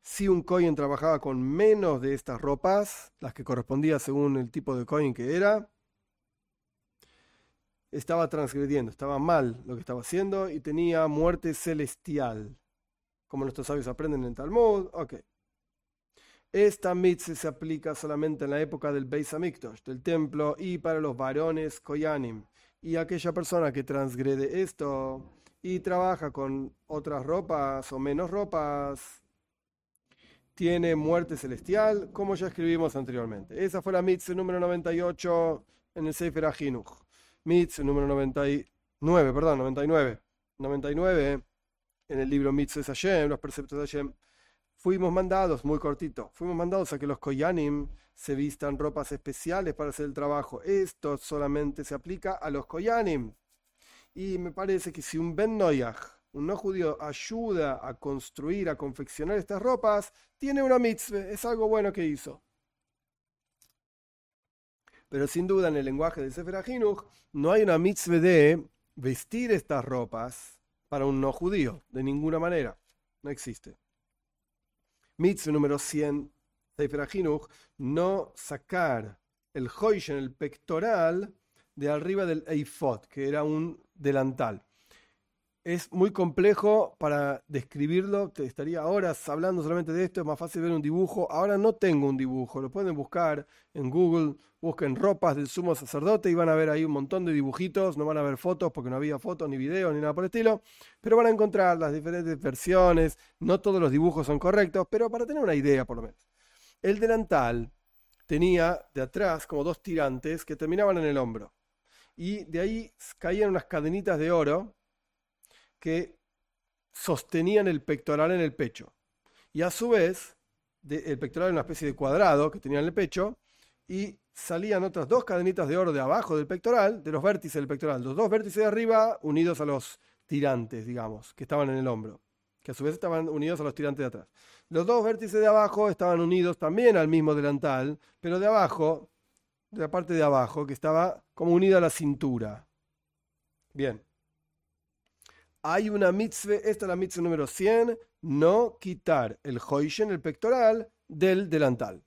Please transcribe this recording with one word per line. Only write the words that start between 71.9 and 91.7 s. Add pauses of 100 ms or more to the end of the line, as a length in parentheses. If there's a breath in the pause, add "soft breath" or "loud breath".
ninguna
manera, (460)
no
existe. (1400)
Mitzvah
número
cien, (460)
Sefer
HaChinuch, (300 soft breath)
no
sacar (340)
el
hoishen,
el
pectoral, (400)
de
arriba
del
eifod,
que
era
un (100)
delantal. (1000 soft breath)
Es
muy
complejo
para
describirlo,
te
estaría
horas
hablando
solamente
de
esto,
es
más
fácil
ver
un
dibujo.
Ahora
no